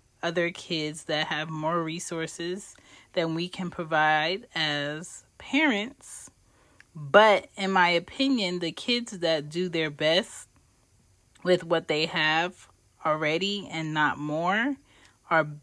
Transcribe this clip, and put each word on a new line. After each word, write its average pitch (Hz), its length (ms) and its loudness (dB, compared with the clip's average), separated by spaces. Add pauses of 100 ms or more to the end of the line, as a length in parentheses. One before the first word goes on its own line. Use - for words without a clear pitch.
(220)
other 170 280 0
kids 160 560 -6
that 151 220 -2
have 151 220 -4
more 160 320 -2
resources 170 960 -6 (380)
than 165 220 0
we 170 120 -2
can 180 220 -6
provide 156 840 0
as 151 680 -4 (140)
parents. 254 920 -2 (640)
But 190 600 6
in 190 160 -2
my 185 160 4
opinion, 185 720 0
the 165 140 -4
kids 240 460 -4
that 160 300 0
do 175 200 -4
their 160 200 -2
best 156 600 0 (920)
with 180 220 4
what 165 240 0
they 156 200 0
have 160 600 0 (380)
already 170 640 0
and 160 220 -6
not 151 240 2
more 175 580 0 (540)
are 156 180 4 (160)